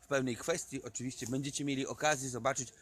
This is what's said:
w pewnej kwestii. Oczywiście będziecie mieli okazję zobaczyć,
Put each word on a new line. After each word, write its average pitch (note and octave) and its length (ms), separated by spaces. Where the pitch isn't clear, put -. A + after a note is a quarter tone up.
w - 40
pewnej C3 300
kwestii. E3 460
Oczywiście A#2+ 440
będziecie C3+ 380
mieli C#3 220
okazję C3+ 440
zobaczyć, B2 380